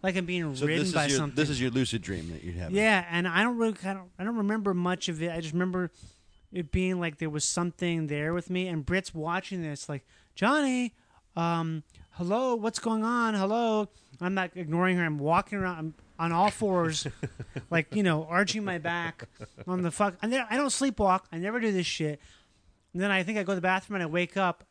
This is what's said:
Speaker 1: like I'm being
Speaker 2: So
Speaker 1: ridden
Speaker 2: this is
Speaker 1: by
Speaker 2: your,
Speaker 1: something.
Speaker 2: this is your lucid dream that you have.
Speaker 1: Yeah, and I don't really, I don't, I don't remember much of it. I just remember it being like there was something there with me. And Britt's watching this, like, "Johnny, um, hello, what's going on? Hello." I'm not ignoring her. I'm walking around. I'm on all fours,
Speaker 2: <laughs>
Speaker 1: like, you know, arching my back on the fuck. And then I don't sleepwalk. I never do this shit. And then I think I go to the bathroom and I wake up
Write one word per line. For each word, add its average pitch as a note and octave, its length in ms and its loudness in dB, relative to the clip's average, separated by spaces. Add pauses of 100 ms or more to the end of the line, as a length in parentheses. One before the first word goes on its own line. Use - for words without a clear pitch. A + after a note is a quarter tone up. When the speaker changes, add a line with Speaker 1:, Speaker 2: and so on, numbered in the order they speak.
Speaker 1:
like F#3+ 140 0
I'm F#3 100 0
being E3+ 300 -2
Speaker 2:
So C3 100 0
Speaker 1:
ridden D#3 140 2
Speaker 2:
this - 100 2
is E3+ 60 -2
Speaker 1:
by D3+ 120 4
Speaker 2:
your, C#3 100 2
Speaker 1:
something. C#3 180 0
Speaker 2:
this D3 140 4
is C3+ 120 -2
your B2+ 80 2
lucid A#2+ 320 0
dream E2+ 300 -6
that D#2+ 120 -10
you F2 100 -6
have. E2+ 180 -6
Speaker 1:
Yeah, G#3 400 2
and F3 160 0
I F3+ 160 2
don't A#3+ 140 0
really, A3+ 260 0
I F#3+ 100 -4
don't, F#3 240 -12
I F3+ 60 -6
don't A#3 140 -2
remember G3+ 360 0
much F3+ 360 0
of D#3 120 -4
it. E3+ 100 -2
I E3 100 -4
just D#3 120 -6
remember F3+ 380 0 (640)
it F3 180 -6
being F#3 280 2
like E3 200 -4
there D#3+ 100 -2
was D3+ 160 -4
something E3+ 600 -2
there D3 260 -2
with F3 160 -4
me. F#3 180 -2
And D#3+ 180 -4
Britt's F#3 280 -2
watching E3+ 480 -4
this, D3+ 260 -8
like, C#3+ 160 -8 (300)
"Johnny, B3+ 600 2 (420)
um, E3 480 0 (280)
hello, A#3 440 0
what's A3+ 240 -2
going A3 240 0
on? A3+ 320 2
Hello." G#3+ 540 2 (300)
I'm F3+ 140 -2
not F#3 220 0
ignoring F3+ 420 2
her. F3 80 2
I'm D3+ 140 -2
walking F3+ 400 2
around. F3+ 180 -2
I'm D#3+ 160 -6 (260)
on E3 120 0
all F#3 200 4
fours, F3 540 2 (320)
Speaker 2:
<laughs> - 340 -10
Speaker 1:
like, E3 240 0
you G#3+ 80 2
know, D#3+ 260 2
arching G3+ 360 2
my F3+ 140 -2
back E3+ 480 -4 (400)
on F3+ 160 0
the E3+ 80 2
fuck. G3+ 320 2
And A3+ 100 0
then C4 160 0
I A3+ 80 0
don't C#4+ 120 2
sleepwalk. G3+ 520 4 (100)
I E3 60 -8
never G#3 220 -2
do A3 120 2
this F3+ 160 2
shit. D3+ 320 -2 (720)
And F3+ 80 -4
then G3+ 100 2
I F#3+ 120 4
think G#3+ 160 -2
I G3 40 0
go F3+ 80 -2
to G3 40 2
the F3 60 -2
bathroom F#3 340 0
and F3+ 80 0
I - 40 0
wake E3+ 300 0
up F3+ 340 0